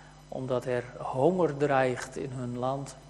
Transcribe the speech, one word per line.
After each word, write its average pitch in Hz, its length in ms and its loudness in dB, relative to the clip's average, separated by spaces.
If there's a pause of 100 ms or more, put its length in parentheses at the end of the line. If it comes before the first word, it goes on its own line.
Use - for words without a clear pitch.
(280)
omdat 127 360 -2
er 123 200 0 (140)
honger 151 580 2
dreigt 131 600 2
in 139 140 -6
hun 123 280 -6
land 135 380 -4 (140)